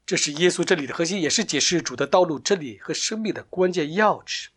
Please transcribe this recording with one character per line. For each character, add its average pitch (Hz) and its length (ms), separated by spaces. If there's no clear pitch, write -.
这 185 120
是 - 160
耶 170 180
稣 175 140
真 185 120
理 147 100
的 131 60
核 170 120
心， 185 160
也 147 100
是 202 140
解 151 160
释 170 200
主 127 140
的 139 140
道 185 160
路、 156 160
真 - 180
理 120 220
和 - 120
生 - 280
命 214 120
的 - 120
关 185 280
键 160 220
要 196 280
旨。 - 340